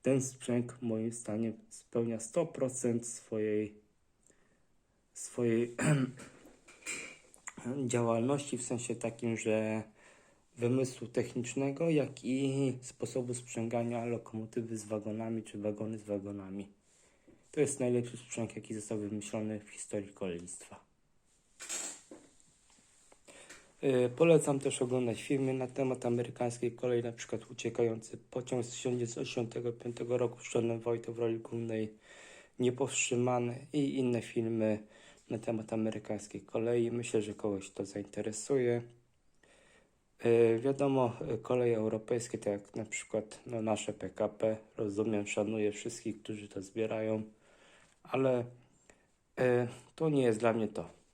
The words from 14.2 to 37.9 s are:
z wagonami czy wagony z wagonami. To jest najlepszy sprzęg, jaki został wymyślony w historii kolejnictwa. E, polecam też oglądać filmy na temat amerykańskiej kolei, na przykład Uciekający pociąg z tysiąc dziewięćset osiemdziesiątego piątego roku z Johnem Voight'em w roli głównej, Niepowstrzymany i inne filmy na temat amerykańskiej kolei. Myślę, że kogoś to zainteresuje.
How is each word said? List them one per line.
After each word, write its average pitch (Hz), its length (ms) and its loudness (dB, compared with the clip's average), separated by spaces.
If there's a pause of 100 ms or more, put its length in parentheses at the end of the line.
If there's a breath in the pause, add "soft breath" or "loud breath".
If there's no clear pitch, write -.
z 104 80 -10
wagonami 110 580 -4
czy - 140 -12
wagony 104 400 -2
z 104 60 -12
wagonami. 101 640 -6 (840 soft breath)
To - 80 -2
jest 139 200 2
najlepszy 123 380 0
sprzęg, - 380 -8
jaki 110 180 -8
został 110 240 -4
wymyślony 107 640 -4
w 104 100 -16
historii 101 400 -6
kolejnictwa. - 760 -8 (3000 loud breath)
E, 127 240 6
polecam 151 500 8
też 135 220 0
oglądać 123 420 2
filmy 135 300 2
na 127 140 -2
temat 127 380 0
amerykańskiej 120 680 0
kolei, 120 320 0
na 117 80 -4
przykład - 400 -8
Uciekający 113 680 0
pociąg 123 480 -4
z - 40 -12
tysiąc - 260 -2
dziewięćset 120 220 -2
osiemdziesiątego 120 560 -4
piątego 120 440 -2
roku 120 220 0
z - 140 -12
Johnem 117 260 2
Voight'em 117 320 -2
w 117 80 -8
roli 113 200 2
głównej, 113 540 -2 (680 loud breath)
Niepowstrzymany 123 1120 2
i 139 240 2
inne 120 240 2
filmy 110 600 0 (460 loud breath)
na 120 80 -4
temat 110 360 -4
amerykańskiej 107 680 -4
kolei. 117 500 2
Myślę, 117 300 0
że 104 120 -4
kogoś 101 380 -4
to - 140 -6
zainteresuje. 113 960 0 (1400 soft breath)